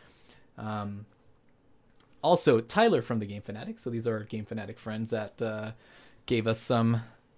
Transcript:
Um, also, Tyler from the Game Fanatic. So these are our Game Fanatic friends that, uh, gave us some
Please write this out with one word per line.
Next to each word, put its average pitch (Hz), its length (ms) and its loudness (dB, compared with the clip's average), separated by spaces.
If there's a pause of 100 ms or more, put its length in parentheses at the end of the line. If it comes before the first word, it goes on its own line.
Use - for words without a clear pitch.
(580)
Um, 104 480 -8 (1160)
also, 147 400 6
Tyler 196 400 4
from 117 180 -2
the 107 60 -4
Game 101 160 -8
Fanatic. - 380 -10
So - 100 -8
these 117 180 -4
are 110 100 0
our 107 60 -6
Game 107 220 -8
Fanatic 110 340 -10
friends 110 320 -6
that, 107 300 -6
uh, 110 300 -4 (540)
gave 113 220 2
us 113 120 2
some 117 440 2 (340)